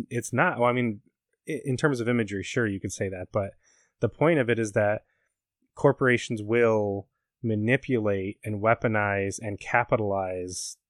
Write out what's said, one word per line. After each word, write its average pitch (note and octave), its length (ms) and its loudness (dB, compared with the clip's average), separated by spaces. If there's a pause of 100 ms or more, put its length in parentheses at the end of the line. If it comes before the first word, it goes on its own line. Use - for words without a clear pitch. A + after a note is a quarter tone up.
(100)
it's A#2+ 220 -6
not. C#3+ 280 2
Well, A#2+ 100 4
I - 20 0
mean, A#2+ 280 -2 (480)
i-, C#3+ 160 -6
in C3 120 -2
terms C3+ 240 0
of A2+ 80 -2
imagery, G2+ 360 -2
sure, A#2+ 220 -2
you G2 140 -2
could G2 120 -8
say G2+ 160 -4
that, F#2 240 -10
but G2 220 -2 (460)
the A#2 80 0
point D#3 300 2
of A#2+ 100 2
it A2+ 120 2
is G#2+ 120 -2
that G#2 320 2 (680)
corporations B2 680 2
will G#2+ 680 2 (340)
manipulate G#2+ 1040 0
and G#2+ 180 -6
weaponize G#2 800 0
and G2+ 180 -8
capitalize F#2+ 1160 -2 (140)